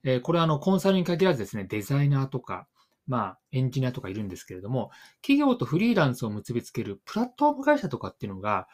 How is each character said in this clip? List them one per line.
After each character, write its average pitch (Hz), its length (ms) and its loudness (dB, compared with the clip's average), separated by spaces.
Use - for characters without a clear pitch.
え 131 140 2
ー、 - 20 0
こ 165 140 -2
れ 170 60 2
は 165 40 4
あ 165 40 4
の、 147 120 2
コ 190 160 2
ン 185 60 0
サ 196 100 4
ル 190 60 4
に 175 80 2
限 175 180 2
ら 185 80 6
ず 131 80 0
で 98 60 -4
す - 100 -10
ね、 101 80 -4
デ 107 180 -4
ザ 139 220 2
イ 143 60 6
ナ 135 160 2
ー - 20 -12
と 135 140 -6
か、 90 260 -10
ま 120 180 -2
あ、 92 140 -12
エ 131 80 -2
ン 131 120 0
ジ 135 100 -2
ニ 127 60 0
ア 123 40 -2
と 127 100 -10
か 95 80 -8
い 95 40 -6
る 107 100 -6
ん 98 40 -6
で 87 80 -10
す - 80 -18
け - 100 -16
れ 90 80 -12
ど 101 80 -10
も、 127 220 -2
企 277 160 4
業 269 160 4
と 135 100 -2
フ 160 140 0
リ 233 140 2
ー 202 40 4
ラ 151 100 4
ン 123 60 2
ス 120 140 -4
を - 20 -2
結 104 240 -6
び 117 80 0
つ - 80 -18
け 117 140 -6
る 98 220 -8
プ - 100 -12
ラ 220 80 0
ッ 247 120 -4
ト 294 100 0
フ 294 80 6
ォ - 20 -
ー - 20 -10
ム 269 60 -10
会 294 160 4
社 175 100 -6
と 120 80 -6
か 95 120 -6
っ - 60 -14
て - 120 -10
い - 20 -8
う 98 60 -10
の 95 40 -12
が、 98 340 -2